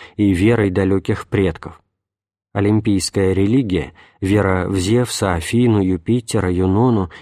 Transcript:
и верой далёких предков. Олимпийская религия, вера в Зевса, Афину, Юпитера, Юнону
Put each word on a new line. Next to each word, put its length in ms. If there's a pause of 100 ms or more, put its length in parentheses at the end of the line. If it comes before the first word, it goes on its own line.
(140)
и 180
верой 380
далёких 560
предков. 560 (680)
Олимпийская 800
религия, 600 (280)
вера 480
в 100
Зевса, 560
Афину, 460
Юпитера, 680
Юнону 640 (120)